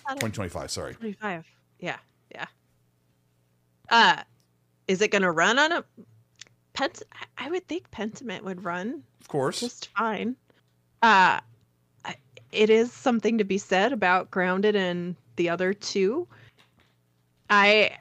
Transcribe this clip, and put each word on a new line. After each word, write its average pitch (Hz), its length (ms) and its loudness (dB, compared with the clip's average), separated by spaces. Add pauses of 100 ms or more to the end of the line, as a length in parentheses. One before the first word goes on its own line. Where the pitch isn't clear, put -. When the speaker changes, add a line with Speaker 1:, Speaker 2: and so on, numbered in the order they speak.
Speaker 1:
I 277 40 -8
don't 269 100 -8
Speaker 2:
Twenty 110 140 -4
twenty-five, 85 360 -8
sorry. 80 240 -10
Speaker 1:
Twenty-five. 202 520 -10 (320)
Yeah, 156 180 -10 (380)
yeah. 147 120 -14 (1400)
Uh, 208 340 6 (640)
is 185 120 0
it 208 100 0
gonna 190 220 2
run 165 260 2
on 311 140 4
a 339 120 -4 (880)
Pent-, - 300 -6 (100)
I, - 340 -16
I 294 40 -10
would 359 160 -6
think 349 240 -10
Pentiment 214 540 -10
would 185 200 -10
run 185 380 -8 (180)
Speaker 2:
Of - 80 -20
course. 143 320 -4
Speaker 1:
just - 360 -10
fine. 214 400 -4 (640)
Uh, 190 380 6 (640)
I, - 100 -14 (380)
it 214 180 2
is 226 220 4
something 226 460 0
to 208 60 0
be 196 140 -2
said 202 340 0
about 185 380 0
Grounded 190 460 0
and 175 400 -4 (200)
the 170 120 0
other 180 260 -2
two. 208 540 -2 (1200)
I, 208 400 6 (100)